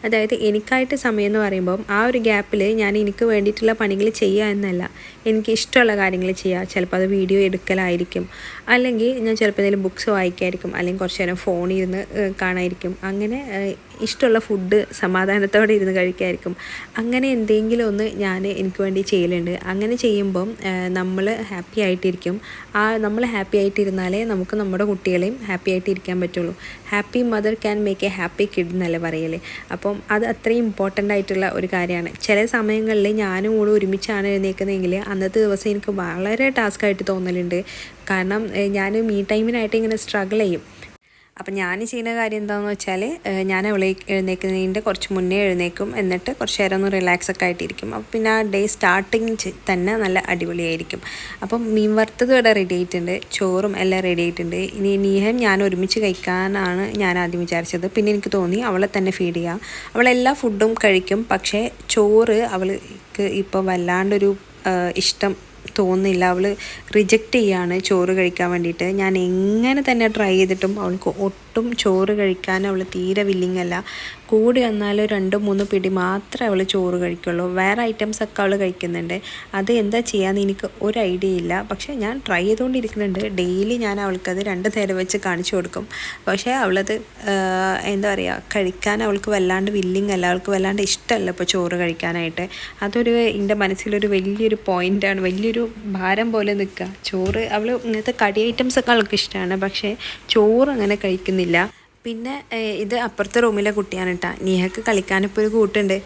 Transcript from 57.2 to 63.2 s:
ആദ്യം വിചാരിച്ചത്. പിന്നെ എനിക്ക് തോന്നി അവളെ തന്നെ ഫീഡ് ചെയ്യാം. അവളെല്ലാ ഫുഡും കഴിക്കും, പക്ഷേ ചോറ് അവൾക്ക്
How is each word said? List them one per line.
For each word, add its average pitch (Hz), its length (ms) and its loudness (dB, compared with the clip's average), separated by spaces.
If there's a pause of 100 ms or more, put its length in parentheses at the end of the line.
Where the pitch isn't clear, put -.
ആദ്യം 175 220 -2
വിചാരിച്ചത്. 170 500 -2
പിന്നെ 214 180 2
എനിക്ക് 202 240 -2
തോന്നി 185 220 0 (100)
അവളെ 190 260 0
തന്നെ 190 240 2
ഫീഡ് 170 200 0
ചെയ്യാം. 170 200 -4 (340)
അവളെല്ലാ 247 380 4 (100)
ഫുഡും 220 320 2 (120)
കഴിക്കും, 190 360 2 (120)
പക്ഷേ 208 280 0 (340)
ചോറ് 220 440 6 (160)
അവൾക്ക് - 680 -4 (180)